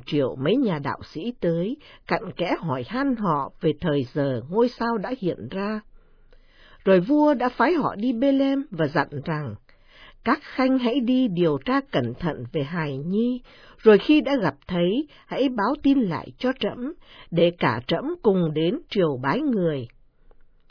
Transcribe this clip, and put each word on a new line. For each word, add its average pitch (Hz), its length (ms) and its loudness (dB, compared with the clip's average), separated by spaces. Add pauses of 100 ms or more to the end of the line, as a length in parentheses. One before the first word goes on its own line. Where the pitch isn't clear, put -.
triệu 139 300 -2
mấy 151 200 0
nhà 202 220 0
đạo 139 200 -6 (140)
sĩ 208 280 -8
tới, 180 360 -2 (300)
cặn 190 300 -4
kẽ 196 220 -2
hỏi 135 300 -4
han 254 280 -2
họ 156 440 -2
về 160 200 2
thời 143 320 0
giờ 135 360 -2
ngôi 226 200 2
sao 233 300 -4
đã 196 200 -6
hiện 156 320 -6
ra. 208 300 -6 (1040)
Rồi 190 160 6
vua 294 340 4
đã 247 140 0
phái 247 240 2
họ 233 220 0
đi 240 180 -2
Bethlehem 277 580 2
và 160 160 -2
dặn 143 220 0 (160)
rằng, 151 300 -6 (680)
"Các 254 180 2
khanh 262 360 0
hãy 247 220 0
đi 254 280 2
điều 165 360 2
tra 269 160 0 (120)
cẩn 123 220 -2
thận 143 380 -6
về 151 100 -2
hài 147 340 -4
nhi, 220 440 -2 (380)
rồi 214 200 8
khi 302 220 4
đã 269 220 0
gặp 160 120 0 (120)
thấy, 185 420 0 (180)
hãy 247 220 0
báo 240 340 0
tin 277 180 4
lại 156 380 -2
cho 254 220 0
trẫm, 247 320 -4 (380)
để 170 280 4
cả 123 280 0
trẫm 254 360 -2
cùng 180 320 2
đến 170 240 0 (100)
triều 165 340 0
bái 180 180 0
người." 170 480 -2 (840)